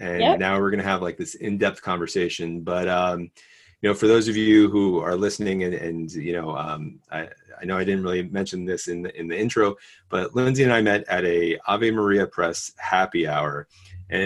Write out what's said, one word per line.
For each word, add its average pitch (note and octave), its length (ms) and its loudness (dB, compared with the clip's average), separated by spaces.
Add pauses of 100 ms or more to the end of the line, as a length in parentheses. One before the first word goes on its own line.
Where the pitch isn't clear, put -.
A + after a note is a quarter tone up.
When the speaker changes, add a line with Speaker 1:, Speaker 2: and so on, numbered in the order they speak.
Speaker 1:
And F2 200 -4
Speaker 2:
Yep. - 200 4
Speaker 1:
now F#2+ 180 0
we're G2 140 0
gonna G2+ 100 -2
have, F#2+ 200 -2
like, F2 160 -4
this - 180 -10
in-depth G2+ 460 -2
conversation. E2+ 800 -4
But, F2+ 260 -2
um, F2+ 420 -2 (500)
you G#2 100 2
know, G2+ 40 2
for G#2+ 140 2
those A2+ 180 6
of A2 100 -2
you G#2+ 340 8
who G2 280 2
are F2 160 -2
listening G2 480 -2
and, F2+ 120 -2
and, E2 360 -6
you E2 220 -6
know, D#2+ 240 -6
um, D2+ 420 -8 (140)
I, D#2+ 160 -8 (320)
I - 40 -10
know F#2 120 -2
I F#2 80 -2
didn't F#2+ 180 0
really F2+ 200 -2
mention F#2 420 -6
this F2+ 240 -4
in F2 140 -6
the, F2+ 140 -10
in E2 120 -8
the E2+ 100 -4
intro, G#2+ 380 2 (320)
but F#2 260 -4
Lindsay C3 300 2
and B2 80 6
I A2+ 100 6
met G#2 240 4
at F2+ 180 0
a E2+ 440 2
Ave A2 240 2
Maria G2+ 340 2
Press E2+ 520 -4
happy F#2 500 0
hour. D2 400 -4 (400)
And, F2+ 180 -2